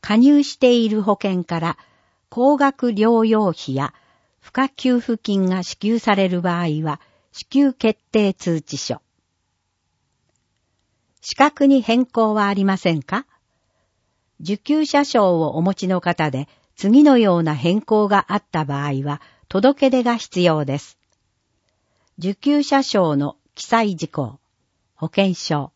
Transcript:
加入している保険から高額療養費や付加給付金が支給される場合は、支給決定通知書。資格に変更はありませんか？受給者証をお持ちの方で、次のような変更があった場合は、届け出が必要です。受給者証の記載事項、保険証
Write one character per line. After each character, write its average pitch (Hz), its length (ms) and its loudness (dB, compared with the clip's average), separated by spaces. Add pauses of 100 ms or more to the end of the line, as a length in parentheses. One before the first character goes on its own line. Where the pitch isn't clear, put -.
加 214 160 -2
入 285 260 6
し - 160 -6
て 247 160 4
い 226 140 2
る 214 140 -2
保 202 180 0
険 185 240 -4
か 165 160 -6
ら 165 180 -6 (500)
高 269 280 2
額 269 340 -2
療 226 340 2
養 214 260 2
費 139 240 -8
や 135 180 -4 (480)
付 - 120 -20
加 269 160 -2
給 247 320 -2
付 233 180 -6
金 196 280 -2
が 185 160 -2
支 - 160 -14
給 226 200 -2
さ 214 160 0
れ 196 140 0
る 180 120 -2
場 175 200 -2
合 156 240 -4
は、 147 160 -6 (320)
支 - 140 -18
給 269 260 0
決 - 280 -2 (100)
定 208 240 0
通 165 280 -4
知 - 160 -12
書。 - 240 -10 (2250)
資 - 160 -12
格 285 300 0
に 277 160 4
変 240 240 0
更 220 280 -2
は 208 120 0
あ 202 80 -2
り 196 100 -2
ま 190 120 0
せ 175 180 -2
ん 143 80 -4
か？ 233 240 -8 (1120)
受 180 180 -6
給 302 280 -2
者 285 180 2
証 190 360 2
を 151 160 -2
お 165 60 -2
持 190 120 0
ち 185 140 -6
の 185 120 0
方 165 300 -2
で、 135 180 -8 (280)
次 233 260 4
の 277 160 6
よ 190 200 4
う 170 40 0
な 156 120 0
変 170 280 0
更 214 260 0
が 196 200 0
あ 196 80 -4
っ - 140 -4
た 160 140 -4
場 139 200 -6
合 139 200 -4
は、 143 160 -8 (280)
届 247 320 2
け 269 100 4
出 254 120 0
が 240 140 0
必 - 240 -6
要 156 240 2
で 139 140 -4
す。 - 200 -16 (1200)
受 185 160 -4
給 294 280 0
者 277 200 0
証 170 340 0
の 143 200 -4 (180)
記 - 120 -16
載 214 300 -2
事 156 120 -8
項、 131 320 -8 (540)
保 - 120 -10
険 196 280 0
証 147 420 -6